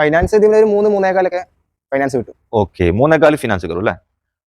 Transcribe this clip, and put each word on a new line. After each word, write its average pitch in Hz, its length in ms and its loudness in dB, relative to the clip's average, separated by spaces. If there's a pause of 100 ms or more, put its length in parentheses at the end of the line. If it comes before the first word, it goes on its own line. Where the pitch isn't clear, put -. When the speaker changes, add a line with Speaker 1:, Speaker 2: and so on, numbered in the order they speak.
Speaker 1:
ഫിനാൻസ് 165 320 0
ഇതിൽ 214 140 4
ഒരു 220 160 4
മൂന്ന്, 208 260 0
മൂന്നേകാലൊക്കെ 185 540 -2 (500)
ഫിനാൻസ് 135 220 -2
കിട്ടും. - 180 -6 (180)
Speaker 2:
ഓക്കെ, 95 380 0
മൂന്നേകാല് 151 460 2
ഫിനാൻസ് 101 300 -6
കയറും 85 120 -6
അല്ലേ? 101 160 -4 (560)